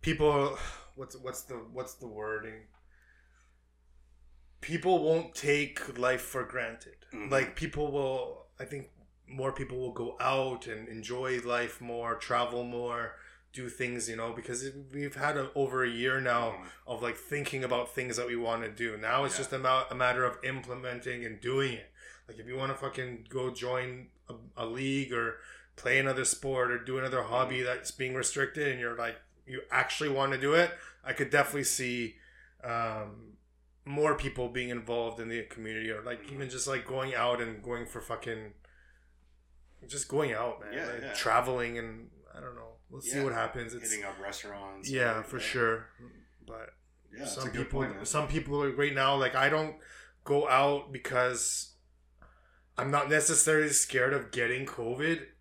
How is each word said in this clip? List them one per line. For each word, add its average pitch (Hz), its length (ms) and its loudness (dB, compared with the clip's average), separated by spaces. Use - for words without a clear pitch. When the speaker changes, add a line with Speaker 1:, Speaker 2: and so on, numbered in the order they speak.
Speaker 1:
people, 147 580 4
what's, 131 220 -14
what's 127 260 -8
the, 131 140 -12
what's 117 380 -10
the 127 140 -14
wording? 110 540 -6
People 170 440 2
won't 165 300 4
take 143 640 0
life 123 240 2
for 127 220 -4
granted. 117 520 -8
Speaker 2:
Mm-hmm. 110 200 -6
Speaker 1:
Like, 135 240 2
people 151 360 -2
will, 131 540 -2
I 131 60 -8
think 135 240 -8
more 135 240 -2
people 127 260 -6
will 123 140 -4
go 120 280 -6
out 131 460 2
and 113 220 -10
enjoy 123 520 -4
life 120 400 -2
more, 120 360 -4
travel 120 480 0
more, 120 500 -4
do 127 120 -6
things, 120 400 -4
you 113 80 -6
know, 113 160 -4
because 120 320 -6
it, 135 100 -8
we've 143 220 -4
had 147 200 0
a, 135 180 -2
over 131 280 2
a 127 60 4
year 131 180 2
now 120 300 4
Speaker 2:
Mm-hmm. - 420 -12
Speaker 1:
of, 113 100 -4
like, 117 140 -2
thinking 139 480 -4
about 123 300 0
things 123 240 -2
that 123 80 -2
we 123 100 -2
wanna 117 340 0
do. 110 120 -2
Now 120 280 2
it's 131 100 -2
Speaker 2:
Yeah. - 80 -2
Speaker 1:
just 131 100 -6
a 135 60 -2
ma-, 131 320 4
a 127 40 -4
matter 127 300 4
of 123 100 2
implementing 123 800 -6
and 110 160 -8
doing 131 340 2
it. - 160 -12
Like, 110 100 -16
if 110 80 -14
you 127 100 -8
wanna 135 180 -2
fucking 127 560 -6
go 127 220 -2
join 127 560 -4
a, 123 60 -12
a - 20 -4
league 131 460 -2
or 117 260 -2
play 127 220 4
another 135 260 2
sport 127 460 2
or 120 80 0
do 127 200 -4
another 131 240 0
Speaker 2:
Mm-hmm. 110 140 -2
Speaker 1:
hobby 127 260 2
that's 127 280 -2
being 131 240 -4
restricted 139 540 0
and 127 120 -2
you're, 117 160 -2
like, 117 200 -4
you 127 240 -8
actually 131 400 2
wanna 135 280 2
do 139 160 6
it, 170 160 8
I 135 80 -4
could 135 180 0
definitely 143 340 4
see, 120 520 0
um, 110 680 -4
more 147 320 4
people 131 320 -2
being 123 220 -2
involved 117 500 -2
in 113 80 -6
the 117 160 -4
community 110 460 -6
or, 107 120 -6
like, 123 220 -8
Speaker 2:
Mm-hmm. 139 100 -12
Speaker 1:
even 135 160 -6
just, 127 160 -4
like, 131 200 -2
going 131 280 -2
out 120 260 4
and 110 220 -4
going 117 240 -6
for 117 140 -10
fucking, 110 520 -6
just 139 200 -6
going 139 240 2
out, 110 280 -2
man. 104 140 -12
Speaker 2:
Yeah, 156 120 -4
Speaker 1:
Like, 120 160 -6
Speaker 2:
yeah. 110 120 -8
Speaker 1:
traveling 120 640 2
and, 113 320 -10
I - 40 -14
don't 127 160 -12
know. 113 160 -16
We'll 135 100 -14
see - 180 -4
Speaker 2:
Yeah. 139 60 2
Speaker 1:
what 131 80 0
happens. 113 420 -2
It's 117 160 -4
Speaker 2:
Hitting 104 140 -2
up 98 160 -8
restaurants, 98 680 -10
Speaker 1:
Yeah, 120 260 2
Speaker 2:
right? 110 100 -4
Speaker 1:
for 131 120 -8
Speaker 2:
Yeah. - 40 -6
Speaker 1:
sure. 113 460 2
But 113 280 -14
Speaker 2:
Yeah, 117 80 -16
that's 135 140 -6
Speaker 1:
some 131 140 -4
Speaker 2:
a - 40 -6
good 117 140 -4
Speaker 1:
people, 135 160 0
Speaker 2:
point, 107 140 -4
man. 107 100 -8
Speaker 1:
some 147 220 0
people, 143 380 0
like, 127 100 0
right 143 180 4
now, 135 220 6
like, 131 180 4
I 135 140 6
don't 151 280 2
go 143 240 4
out 143 440 6
because 123 840 0
I'm 131 120 0
not 143 180 6
necessarily 151 640 6
scared 135 420 4
of 135 180 -2
getting 123 360 0
covid. 131 640 -2